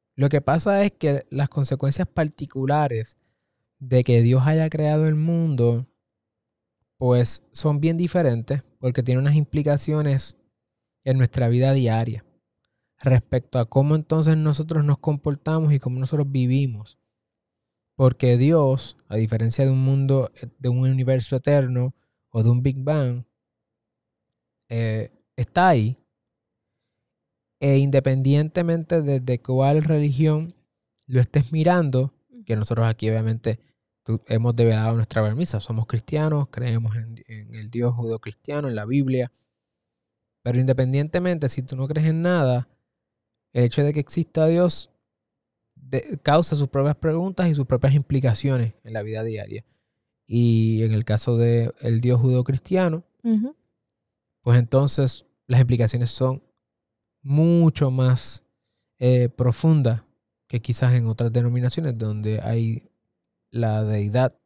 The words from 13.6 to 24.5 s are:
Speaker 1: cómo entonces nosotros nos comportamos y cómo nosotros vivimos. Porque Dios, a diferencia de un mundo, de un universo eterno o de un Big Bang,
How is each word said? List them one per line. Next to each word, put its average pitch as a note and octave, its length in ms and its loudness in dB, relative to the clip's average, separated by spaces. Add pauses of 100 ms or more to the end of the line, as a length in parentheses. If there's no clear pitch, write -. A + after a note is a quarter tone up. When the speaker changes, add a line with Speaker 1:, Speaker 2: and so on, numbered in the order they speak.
Speaker 1:
cómo C#3+ 280 2
entonces D#3 400 0
nosotros D#3 480 0
nos D3 140 2
comportamos D3+ 760 -2
y C3+ 80 2
cómo B2+ 180 -4
nosotros C#3 320 -2
vivimos. B2+ 720 -2 (960)
Porque B2+ 400 2
Dios, C#3 600 2 (100)
a - 80 -8
diferencia A2+ 500 0
de C3+ 60 2
un C3 80 0
mundo, C3+ 540 0 (260)
de B2 100 -6
un B2 120 0
universo C3 560 0
eterno B2+ 580 0 (360)
o A#2 120 0
de A#2 80 4
un A#2+ 100 2
Big C3+ 220 -2
Bang, C3+ 400 -2 (1500)